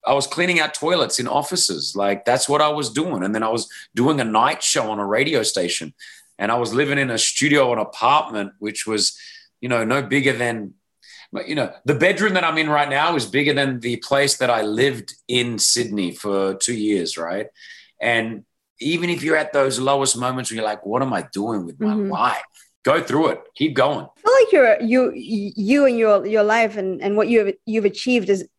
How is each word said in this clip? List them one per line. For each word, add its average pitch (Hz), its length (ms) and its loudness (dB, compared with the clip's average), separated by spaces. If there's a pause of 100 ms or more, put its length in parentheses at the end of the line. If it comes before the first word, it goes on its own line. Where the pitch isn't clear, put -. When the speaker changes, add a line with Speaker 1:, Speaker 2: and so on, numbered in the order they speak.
Speaker 1:
I 131 100 2
was 139 120 0
cleaning 175 320 0
out 156 160 0
toilets 160 460 0
in 123 80 -4
offices. 143 640 -2
Like, 101 300 -2
that's 127 240 2
what 147 120 2
I 151 80 4
was 147 220 -2
doing. 143 320 -4
And 101 120 -2
then 110 100 -2
I 110 60 0
was 113 180 -4 (260)
doing 139 260 2
a 123 40 0
night 113 400 2
show 117 260 0
on 104 80 -4
a 101 80 -4
radio 127 380 0
station. 87 500 -4 (440)
And 101 120 -2
I 117 40 2
was 117 180 -2
living 139 260 0
in 135 120 -2
a 113 80 -4
studio, 139 540 2
an 117 60 0
apartment, 110 800 0
which 107 260 -6
was, 107 300 -2 (440)
you 123 80 -8
know, 117 160 0
no 127 160 0
bigger 139 320 0
than, 117 400 -4 (600)
but, - 140 -8
you - 60 -6
know, 131 160 -2 (140)
the - 100 0
bedroom 190 380 2
that 180 120 2
I'm 160 120 0
in 156 140 0
right 147 180 2
now 151 260 0
is 131 120 -2
bigger 147 260 0
than 135 280 0
the 120 160 -4
place 139 420 0
that 127 100 0
I 113 140 2
lived 113 500 -2 (160)
in 120 300 0
Sydney 101 560 0
for 98 400 -2
two 98 200 -4
years, 104 440 -2
right? 90 300 -6 (520)
And 113 440 -2 (340)
even 170 320 -2
if 147 120 -4
you're 156 140 0
at 151 160 -2
those 135 260 0
lowest 135 380 0
moments 127 340 -6
where 113 60 -10
you're 113 80 -4
like, 107 220 -6
"What 120 160 -2
am 131 100 -2
I 90 220 -4
doing 101 320 -4
with - 120 -16
my 214 140 -2
Speaker 2:
Mm-hmm. 208 180 -2
Speaker 1:
life?" - 320 -2 (400)
Go 156 200 2
through 151 300 0
it. - 100 -8 (120)
Keep 151 200 -2
going. 131 320 0
Speaker 2:
I - 160 -20
feel 466 100 4
like 523 200 6
you're, 240 280 6
you, 220 760 0
you 247 300 2
and 247 140 4
your, 214 280 4
your 214 160 2
life 214 360 2
and, 190 240 -4
and 202 160 2
what 214 100 2
you 226 160 4
have, 196 100 -2 (120)
you've 220 180 -2
achieved 202 460 0
is 185 180 0 (100)